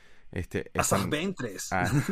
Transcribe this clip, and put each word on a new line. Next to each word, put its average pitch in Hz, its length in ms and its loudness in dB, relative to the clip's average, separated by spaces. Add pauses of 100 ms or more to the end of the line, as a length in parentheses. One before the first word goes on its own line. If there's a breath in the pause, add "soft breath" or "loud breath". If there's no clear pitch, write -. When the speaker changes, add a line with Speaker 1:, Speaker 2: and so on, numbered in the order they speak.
(320 soft breath)
Speaker 1:
Este, - 400 -4 (100)
Speaker 2:
Asajj 95 260 2
Speaker 1:
esta - 20 0
Speaker 2:
Ventress. 147 600 -2
Speaker 1:
a, 95 260 4 (140)